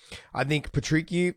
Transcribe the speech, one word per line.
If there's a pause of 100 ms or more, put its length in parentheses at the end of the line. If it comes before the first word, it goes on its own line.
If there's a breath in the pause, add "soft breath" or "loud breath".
(340 soft breath)
I
think
Patricky,